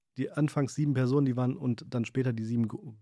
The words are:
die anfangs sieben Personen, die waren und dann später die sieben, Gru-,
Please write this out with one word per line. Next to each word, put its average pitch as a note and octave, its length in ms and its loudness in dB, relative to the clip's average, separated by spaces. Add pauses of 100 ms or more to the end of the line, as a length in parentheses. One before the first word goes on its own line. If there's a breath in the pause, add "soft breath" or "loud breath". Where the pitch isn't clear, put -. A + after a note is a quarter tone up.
(180)
die C3 140 -2
anfangs C#3+ 440 0
sieben D3 180 2
Personen, C3 320 4
die B2 120 2
waren B2+ 200 0
und B2 320 -2
dann A#2 160 -2
später C3 280 0
die A2+ 120 -4
sieben, A#2 240 2
Gru-, B2 320 -10